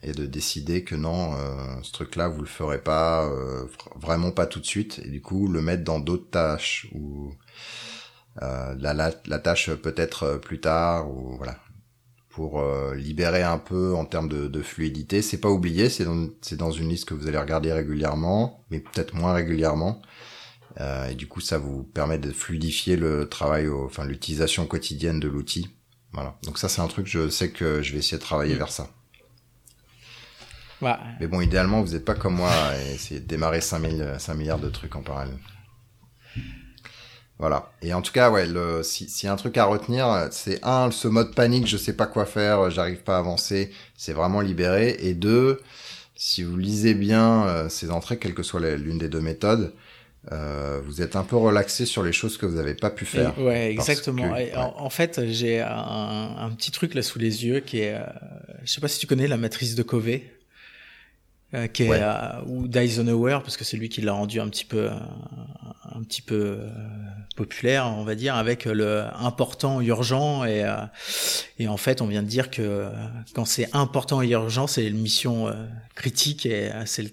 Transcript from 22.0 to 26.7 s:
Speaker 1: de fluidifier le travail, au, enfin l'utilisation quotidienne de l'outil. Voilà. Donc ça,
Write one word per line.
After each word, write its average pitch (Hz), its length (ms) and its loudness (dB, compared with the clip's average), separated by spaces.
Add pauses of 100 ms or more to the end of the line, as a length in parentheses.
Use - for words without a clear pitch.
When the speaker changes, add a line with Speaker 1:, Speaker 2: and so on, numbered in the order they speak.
Speaker 1:
de 71 120 -4
fluidifier 80 640 -2
le 78 340 2
travail, 76 380 2
au, 71 200 -2
enfin 71 180 -8
l'utilisation 76 600 0
quotidienne 80 540 -2
de 76 80 -2
l'outil. 71 480 -4 (380)
Voilà. 71 320 -8
Donc 76 120 -8
ça, - 140 -2